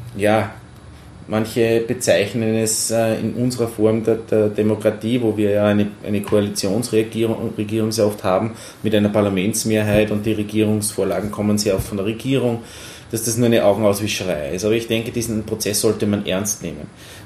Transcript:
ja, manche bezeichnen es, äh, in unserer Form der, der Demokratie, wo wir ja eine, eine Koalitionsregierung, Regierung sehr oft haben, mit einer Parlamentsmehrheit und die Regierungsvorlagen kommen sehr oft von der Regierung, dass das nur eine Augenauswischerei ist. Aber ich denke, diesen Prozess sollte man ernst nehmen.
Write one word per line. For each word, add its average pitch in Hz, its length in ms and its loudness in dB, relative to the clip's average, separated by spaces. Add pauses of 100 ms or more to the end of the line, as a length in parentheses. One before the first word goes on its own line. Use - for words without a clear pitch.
(160)
ja, 104 340 2 (760)
manche 113 580 2
bezeichnen 110 680 0
es, 110 340 -2
äh, 113 300 0
in 110 140 -2
unserer 123 340 0
Form 110 360 2
der, 117 120 2
der 107 320 2
Demokratie, 107 720 0
wo 107 140 0
wir 104 140 2
ja 104 160 2
eine, 104 200 4 (180)
eine 101 180 -2
Koalitionsregierung, 107 1300 0
Regierung 110 360 -2
sehr 110 140 4
oft 104 180 -2
haben, 101 280 2 (300)
mit 107 120 2
einer 104 160 4
Parlamentsmehrheit 104 1000 2
und 104 160 -2
die 110 60 2
Regierungsvorlagen 104 960 -2
kommen 104 280 0
sehr 104 180 2
oft - 100 -4
von 104 120 -6
der 95 80 -4
Regierung, 117 560 0 (500)
dass 110 120 -4
das 113 120 -4
nur 120 100 4
eine 117 180 6
Augenauswischerei 98 880 0
ist. 92 100 -2
Aber 107 100 2
ich 117 140 -2
denke, 113 240 -2
diesen 110 320 -4
Prozess 104 360 -2
sollte 107 260 2
man 101 200 0
ernst 98 360 -2
nehmen. 76 240 -10 (400)